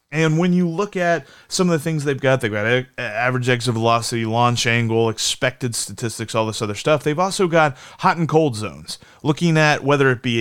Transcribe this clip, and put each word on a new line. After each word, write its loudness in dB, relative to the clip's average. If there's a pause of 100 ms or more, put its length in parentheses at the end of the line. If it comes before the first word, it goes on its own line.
(100)
And 0
when 2
you 2
look -4
at 0 (220)
some 0
of 2
the 0
things -2
they've -2
got, 2
they've -2
got -4
a-, 0 (100)
a-, -8
average -2
exit 0
velocity, 0
launch 2
angle, 2
expected -4
statistics, -8
all 2
this -6
other -6
stuff. 0
They've -2
also 0
got 2 (220)
hot 2
and 0
cold 2
zones, -10 (260)
looking 2
at 2
whether 4
it -2
be 0